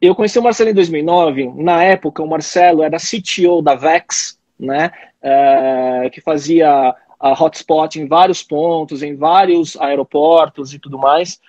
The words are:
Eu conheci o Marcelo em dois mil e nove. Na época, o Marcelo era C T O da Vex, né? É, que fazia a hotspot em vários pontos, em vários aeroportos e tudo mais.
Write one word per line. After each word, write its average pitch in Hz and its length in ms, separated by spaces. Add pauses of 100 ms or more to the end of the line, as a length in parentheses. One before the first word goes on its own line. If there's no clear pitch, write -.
Eu 180 120
conheci 214 240
o 233 60
Marcelo 226 260
em 214 40
dois 185 160
mil 156 120
e - 20
nove. 156 520
Na 170 280
época, 185 380
o 156 60
Marcelo 160 560
era 156 160
C 214 220
T 180 260
O 175 140
da 147 140
Vex, 160 640 (220)
né? 143 320 (300)
É, 131 920
que - 100
fazia 147 720 (260)
a 139 240
hotspot 156 560
em 147 80
vários 175 360
pontos, 156 580
em 147 140
vários 170 600
aeroportos 147 960
e 143 60
tudo 139 200
mais. 156 500